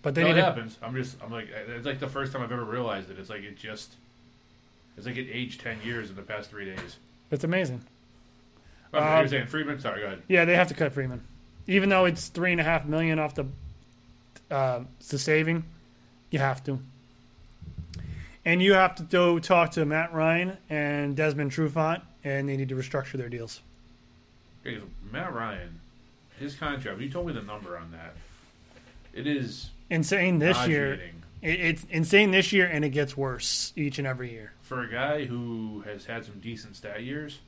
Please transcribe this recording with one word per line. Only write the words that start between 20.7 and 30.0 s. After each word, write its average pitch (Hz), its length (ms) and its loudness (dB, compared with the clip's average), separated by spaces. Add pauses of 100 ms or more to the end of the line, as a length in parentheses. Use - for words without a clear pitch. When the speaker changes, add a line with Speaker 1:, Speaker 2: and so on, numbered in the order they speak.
Speaker 1:
and 147 460 0
Desmond 151 340 2
Trufant, 160 500 0 (240)
and 139 240 -2
they 139 80 -2
need 135 140 -2
to 131 60 -4
restructure 135 420 -4
their 123 100 -6
deals. 117 320 -10 (1040)
Speaker 2:
Okay, 120 140 -8
so 101 60 -14 (280)
Matt 160 220 -8
Ryan, 92 460 -8 (580)
his 139 160 -10
contract, 131 460 -6
you 135 100 -6
told 175 160 -4
me 160 80 -4
the 113 80 -6
number 98 340 -12
on 82 140 -14
that. 82 240 -16 (1000)
It 127 140 -6
is 135 440 -4 (200)
Speaker 1:
Insane 175 480 2